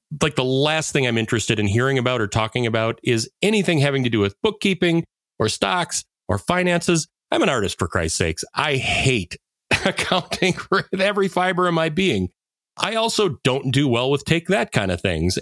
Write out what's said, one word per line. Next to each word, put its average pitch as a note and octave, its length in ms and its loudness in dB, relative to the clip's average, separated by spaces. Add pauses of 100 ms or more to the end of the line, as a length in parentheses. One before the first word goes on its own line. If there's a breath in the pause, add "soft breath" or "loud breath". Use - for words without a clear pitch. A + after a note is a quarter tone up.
(240)
like, D#3 100 0
the C3+ 100 -2
last C#3+ 480 0
thing C#3 140 2
I'm A#2 140 2
interested A2 400 0
in G#2 80 0
hearing B2+ 320 2
about B2 200 0
or G#2+ 80 -2
talking A2+ 380 -2
about A2+ 380 -2
is A#2 260 0 (140)
anything F#3+ 340 2
having C#3 280 2
to A#2+ 40 0
do A2 100 2
with G2+ 220 2
bookkeeping F3+ 600 0 (340)
or - 100 0
stocks - 560 -2 (240)
or G2 120 0
finances. F3 680 0 (220)
I'm E4 140 0
an G3+ 60 2
artist, A2 280 0
for F2+ 100 0
Christ's E2 300 -2
sakes. D#2+ 260 -2 (120)
I C#3+ 220 0
hate A#2+ 600 0 (220)
<laughs> - 260 -4
accounting - 720 0 (160)
with F#3+ 280 -2
every G3 280 2
fiber F3+ 400 0
of E3+ 80 2
my D#3+ 140 0
being. D3 400 0 (460)
I G#3 200 -2
also A3 480 0
don't C3 260 0
do C3+ 180 2
well B2 220 0
with C#3 160 -2
take E3 220 -2
that G#3 240 0
kind G2 180 0
of F2 100 -2
things, F2 420 0